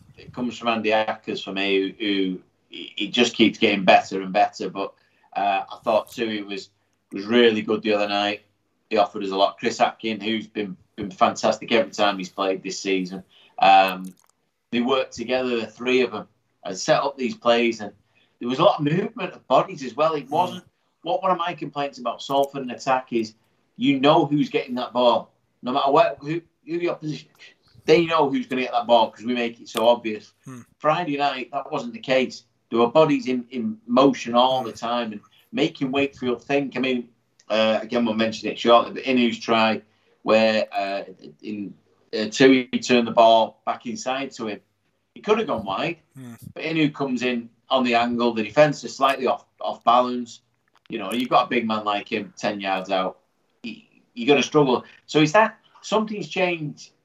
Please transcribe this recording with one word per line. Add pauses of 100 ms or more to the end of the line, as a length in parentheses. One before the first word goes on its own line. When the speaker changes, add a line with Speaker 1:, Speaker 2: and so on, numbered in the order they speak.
(160)
Speaker 1:
it
comes
from
Andy
Ackers
for
me,
who,
who (320)
he,
he
just
keeps
getting
better
and
better.
But, (400)
uh,
I
thought
Tui
was, (420)
was
really
good
the
other
night, (500)
he
offered
us
a
lot.
Chris
Atkin,
who's
been, (200)
been
fantastic
every
time
he's
played
this
season. (360)
Um, (560)
they
worked
together,
the
three
of
them, (360)
and
set
up
these
plays.
And (460)
there
was
a
lot
of
movement
of
bodies
as
well.
It
Speaker 2:
Mm.
Speaker 1:
wasn't, (380)
what,
one
of
my
complaints
about
Salford
in
attack
is (420)
you
know
who's
getting
that
ball. (300)
No
matter
where,
who, (260)
who
the
opposition, (560)
they
know
who's
gonna
get
that
ball
'cause
we
make
it
so
obvious. (120)
Speaker 2:
Hmm. (180)
Speaker 1:
Friday
night,
that
wasn't
the
case. (260)
There
were
bodies
in,
in
motion
all
the
Speaker 2:
Hmm.
Speaker 1:
time
and (320)
making
Wakefield
think.
I
mean, (400)
uh,
again,
we'll
mention
it
shortly,
but
Inu's
try (400)
where,
uh, (380)
in, (400)
uh,
Tui
turned
the
ball
back
inside
to
him. (540)
He
could
have
gone
wide, (160)
Speaker 2:
Hmm. (200)
Speaker 1:
but
Inu
comes
in (220)
on
the
angle.
The
defence
is
slightly
off, (160)
off
balance. (480)
You
know,
you've
got
a
big
man
like
him
ten
yards
out. (420)
He, (260)
you're
gonna
struggle. (220)
So
is
that, (240)
something's
changed (140)